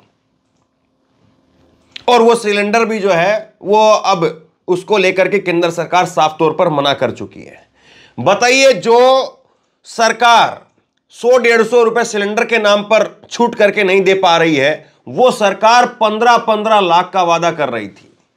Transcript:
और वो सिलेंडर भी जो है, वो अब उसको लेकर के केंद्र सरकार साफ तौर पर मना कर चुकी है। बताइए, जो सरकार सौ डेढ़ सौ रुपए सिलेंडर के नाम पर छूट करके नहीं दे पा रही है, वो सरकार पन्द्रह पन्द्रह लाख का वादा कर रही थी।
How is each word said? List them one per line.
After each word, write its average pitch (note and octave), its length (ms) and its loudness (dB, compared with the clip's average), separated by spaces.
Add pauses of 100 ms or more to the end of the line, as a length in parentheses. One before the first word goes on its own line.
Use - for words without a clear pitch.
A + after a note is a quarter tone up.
(2000)
और A#3+ 140 4
वो A3+ 140 4
सिलेंडर G#3 500 -2
भी A3 140 -4
जो G3 120 0
है, F#3+ 500 -2
वो G#3+ 300 2
अब F3+ 540 -2 (220)
उसको F3+ 300 -2
लेकर F#3 300 0
के G3 120 -2
केंद्र F3 320 -2
सरकार E3+ 340 -2
साफ D#3+ 340 -2
तौर D#3 120 2
पर F3 180 -2
मना C#3+ 240 0
कर C3 180 -2
चुकी - 300 -16
है। - 280 -20 (500)
बताइए, B3 540 2
जो A#3+ 520 2 (580)
सरकार A3+ 840 0 (440)
सौ B3 280 0
डेढ़ A#3 260 2
सौ A#3 200 2
रुपए A#3 200 0
सिलेंडर G#3+ 420 -4
के A3+ 120 -2
नाम G3+ 260 0
पर - 380 -2 (100)
छूट A#3 240 -2
करके G#3 280 0
नहीं F#3+ 180 2
दे F#3 120 2
पा F#3 240 2
रही E3 180 0
है, C#3+ 380 -2 (140)
वो G3 240 0
सरकार A3 540 2
पन्द्रह A#3 520 0
पन्द्रह A3 420 0
लाख F3+ 340 0
का F#3 100 0
वादा E3+ 280 0
कर D3+ 180 -4
रही A2+ 180 -8
थी। - 300 -20 (200)